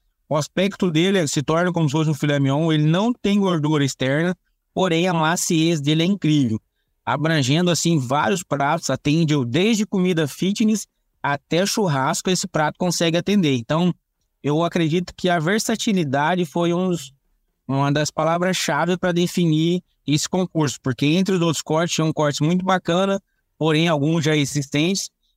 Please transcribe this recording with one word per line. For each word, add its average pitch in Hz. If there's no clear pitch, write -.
O 139
aspecto 185
dele 185
é, 160
se 143
torna 170
como 165
se 123
fosse 156
um 151
filé 143
mignon, 143
ele 151
não 190
tem 202
gordura 156
externa, 143
porém 175
a 180
maciez 165
dele 156
é 170
incrível. 151
Abrangendo, 151
assim, 170
vários 151
pratos, 147
atende 151
desde 196
comida 180
fitness 208
até 151
churrasco, 160
esse 185
prato 156
consegue 170
atender. 185
Então, 156
eu 151
acredito 170
que -
a 175
versatilidade 180
foi 170
um 185
dos, 175
uma 139
das 147
palavras-chave 170
pra 180
definir 170
esse 147
concurso, 160
porque 135
entre 185
os 170
outros 165
cortes, 160
tinha 160
um 156
corte 147
muito 180
bacana, 190
porém 156
alguns 156
já 151
existentes, 147